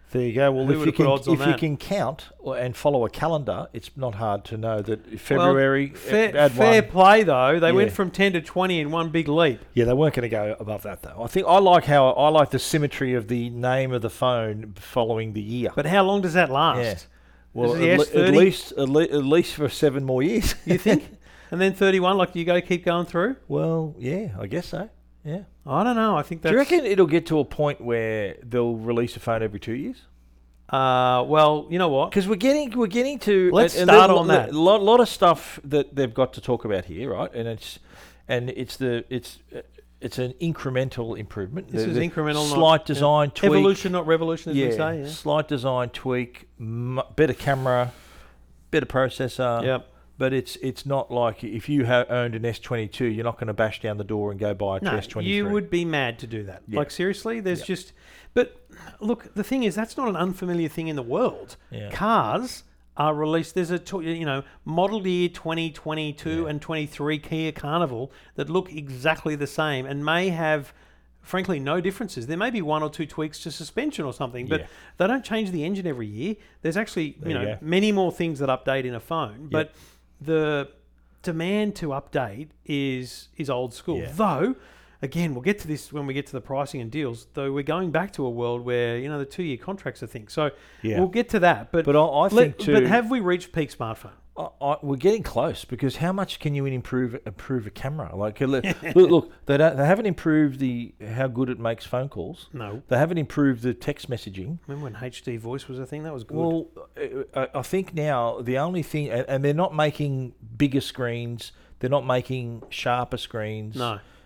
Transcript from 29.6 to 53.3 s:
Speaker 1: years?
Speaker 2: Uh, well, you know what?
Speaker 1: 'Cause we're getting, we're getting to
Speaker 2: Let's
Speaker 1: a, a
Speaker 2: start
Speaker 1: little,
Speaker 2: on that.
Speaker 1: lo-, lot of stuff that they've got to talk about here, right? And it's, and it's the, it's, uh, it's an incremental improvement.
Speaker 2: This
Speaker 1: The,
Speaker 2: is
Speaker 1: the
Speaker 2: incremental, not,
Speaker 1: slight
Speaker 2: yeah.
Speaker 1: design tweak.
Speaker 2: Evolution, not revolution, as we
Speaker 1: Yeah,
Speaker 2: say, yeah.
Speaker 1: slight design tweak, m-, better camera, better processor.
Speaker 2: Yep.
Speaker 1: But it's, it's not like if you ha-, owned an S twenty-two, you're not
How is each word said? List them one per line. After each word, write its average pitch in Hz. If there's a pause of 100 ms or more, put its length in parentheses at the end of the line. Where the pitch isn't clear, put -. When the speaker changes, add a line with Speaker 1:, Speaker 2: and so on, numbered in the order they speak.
Speaker 1:
years? 175 (720)
Speaker 2:
Uh, 127
well, 151
you 170
know 180
what? 139
Speaker 1:
'Cause 190
we're 214
getting, 269
we're 233
getting 247
to 185
Speaker 2:
Let's 170
Speaker 1:
a, 180
a -
Speaker 2:
start 180 (100)
Speaker 1:
little, 190
Speaker 2:
on 170
that. 139
Speaker 1:
lo-, 175
lot 220
of 233
stuff -
that 143
they've 135
got 131
to -
talk 120
about 98
here, 98
right? 127
And 117
it's, - (500)
and 123
it's -
the, 120
it's, - (160)
uh, - (400)
it's -
an 127 (100)
incremental 127
improvement. 107
Speaker 2:
This 110
Speaker 1:
The, 113
Speaker 2:
is 110
Speaker 1:
the 151
Speaker 2:
incremental, 151
not, 147
Speaker 1:
slight 160
Speaker 2:
yeah. -
Speaker 1:
design 147
tweak. -
Speaker 2:
Evolution, 196
not 175
revolution, 165
as 143
we 135
Speaker 1:
Yeah, 123
Speaker 2:
say, 156
yeah. 139
Speaker 1:
slight 151
design 127
tweak, 123 (100)
m-, 120 (160)
better 151
camera, 127 (800)
better 143
processor. 127
Speaker 2:
Yep. 127 (260)
Speaker 1:
But 131
it's, 127
it's 131
not 139
like 120
if 110
you 143
ha-, 123
owned 120
an 113
S 113
twenty-two, 117
you're 113
not 117